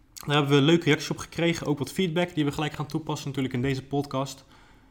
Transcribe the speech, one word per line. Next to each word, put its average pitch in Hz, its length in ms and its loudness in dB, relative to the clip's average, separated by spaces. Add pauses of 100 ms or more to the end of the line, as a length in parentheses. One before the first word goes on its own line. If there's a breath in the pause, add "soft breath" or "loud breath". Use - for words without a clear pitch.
(260)
Daar 143 100 2
hebben 143 200 4
we 139 60 8
leuke 165 220 6
reacties - 260 2
op 160 80 -4
gekregen, 165 480 -2
ook 147 120 0
wat - 140 -6
feedback 175 420 0
die 151 100 0
we 143 80 0
gelijk 151 200 -4
gaan 147 140 -6
toepassen 151 420 -6
natuurlijk 131 260 -2
in 123 80 0
deze 135 200 -2
podcast. 135 640 -4 (460 soft breath)